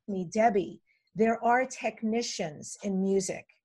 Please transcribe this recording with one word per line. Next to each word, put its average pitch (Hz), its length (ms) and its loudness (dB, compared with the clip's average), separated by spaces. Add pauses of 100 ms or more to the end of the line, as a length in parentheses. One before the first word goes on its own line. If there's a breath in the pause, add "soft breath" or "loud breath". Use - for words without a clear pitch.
to 208 40 -6
me, 185 220 -2
Debbie, 214 480 2 (340)
there 226 280 2
are 247 220 4
technicians 220 1160 -4
in 190 180 0
music, 190 440 0 (200)